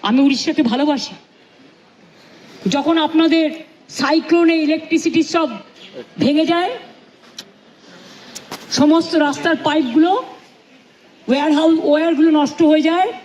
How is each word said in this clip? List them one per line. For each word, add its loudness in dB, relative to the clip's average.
আমি 0
উড়িষ্যাকে 0
ভালোবাসি। -2
যখন 0
আপনাদের 2
সাইক্লোনে 2
ইলেকট্রিসিটি -2
সব -2
ভেঙে 2
যায়, -2
সমস্ত 2
রাস্তার -2
পাইপগুলো, 0
ওয়্যারহাউস, 2
ওয়্যারগুলো 2
নষ্ট 0
হয়ে 4
যায় 0